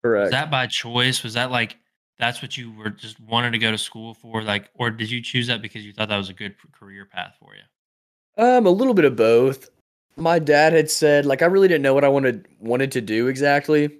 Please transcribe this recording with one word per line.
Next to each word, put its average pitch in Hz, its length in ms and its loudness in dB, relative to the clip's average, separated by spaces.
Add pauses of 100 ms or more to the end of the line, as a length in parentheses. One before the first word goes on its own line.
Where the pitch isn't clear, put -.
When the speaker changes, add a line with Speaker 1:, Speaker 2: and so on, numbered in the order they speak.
Speaker 1:
Correct. 104 240 0
Speaker 2:
Was 87 40 -2
that 151 200 -4
by 131 180 -2
choice? 123 540 -4
Was 113 120 -12
that, 123 160 -4
like, 120 260 -4 (420)
that's 120 220 -4
what - 160 -14
you 117 160 -16
were 107 180 -10
just 110 300 -18
wanted 117 300 -4
to 117 80 -4
go 113 120 0
to 110 60 -4
school 113 380 -12
for? 113 280 -10
Like, 104 320 -6
or 117 160 -4
did 110 200 -10
you 120 100 -6
choose 120 280 -6
that 117 120 -4
because 107 240 -16
you 104 80 -20
thought 107 160 -6
that 104 80 -4
was 98 140 -6
a 92 40 -18
good 101 220 -14
p-, - 160 -20
career 98 320 -20
path 92 340 -14
for - 160 -20
you? - 880 -12
Speaker 1:
Um, 247 240 4
a 180 40 6
little 240 240 2
bit 170 100 4
of 127 120 2
both. 120 520 2 (480)
My 165 220 0
dad 151 340 4
had 160 180 2
said, 147 360 2
like, 139 160 0
I 165 40 4
really 190 220 4
didn't 156 140 2
know 135 120 2
what 139 100 4
I 139 40 4
wanted, 131 400 0 (100)
wanted 127 340 -4
to 131 100 -4
do 110 260 -2
exactly. 143 720 0